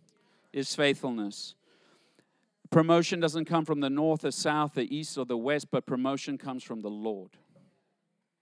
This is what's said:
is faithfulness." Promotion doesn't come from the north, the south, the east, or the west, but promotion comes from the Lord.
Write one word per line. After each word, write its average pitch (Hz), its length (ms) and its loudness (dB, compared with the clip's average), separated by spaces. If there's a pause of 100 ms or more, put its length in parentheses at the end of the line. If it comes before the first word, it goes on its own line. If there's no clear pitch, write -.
(540)
is 139 200 -4
faithfulness." 131 840 0 (1120)
Promotion 170 500 6
doesn't 165 240 0
come 156 220 0
from 147 160 0
the 139 80 0
north, 151 320 2
the 143 100 -2
south, 151 440 0
the 131 200 -2
east, 151 220 -6
or 131 80 -2
the 120 120 -2
west, 139 340 -2
but 135 140 0
promotion 135 520 -2
comes 131 260 -8
from 113 180 -10
the 104 80 -6
Lord. 104 480 -6 (1040)